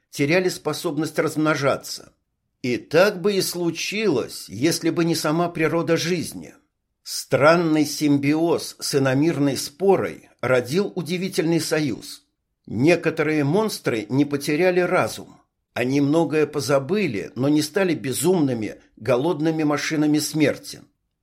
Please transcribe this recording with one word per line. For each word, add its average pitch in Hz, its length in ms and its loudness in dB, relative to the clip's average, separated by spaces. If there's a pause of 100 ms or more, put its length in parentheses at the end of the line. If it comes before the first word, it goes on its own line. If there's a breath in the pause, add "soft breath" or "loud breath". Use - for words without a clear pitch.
(120)
теряли 175 380 0
способность 156 680 -4
размножаться. 151 960 -2 (480)
И 123 160 -2
так 185 440 2
бы 202 120 0
и 190 80 0
случилось, 175 1040 -2
если 160 440 -2
бы 170 120 0
не 165 120 0
сама 165 340 0
природа 165 480 0
жизни. 143 560 -4 (480)
Странный 156 840 2
симбиоз 143 920 0
с - 160 -4
иномирной 139 600 2
спорой 131 720 0 (120)
родил 127 540 0
удивительный 170 640 -2
союз. 151 640 -4 (440)
Некоторые 156 760 2
монстры 147 680 0
не 139 160 2
потеряли 156 560 0
разум. 165 600 -2 (320)
Они 127 280 0
многое 151 440 2
позабыли, 143 880 -2
но 131 140 0
не 151 140 4
стали 180 320 0
безумными, 127 800 0 (220 soft breath)
голодными 151 680 0
машинами 151 560 0
смерти. 143 640 -2 (420)